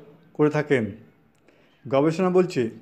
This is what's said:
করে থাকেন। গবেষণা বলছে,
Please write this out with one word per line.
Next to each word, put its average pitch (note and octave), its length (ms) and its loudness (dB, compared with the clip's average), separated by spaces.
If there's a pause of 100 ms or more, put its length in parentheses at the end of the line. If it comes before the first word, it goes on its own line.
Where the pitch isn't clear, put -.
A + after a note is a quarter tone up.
(340)
করে D3+ 160 2
থাকেন। C#3+ 360 0 (1000)
গবেষণা D#3+ 420 0
বলছে, D#3+ 400 0 (120)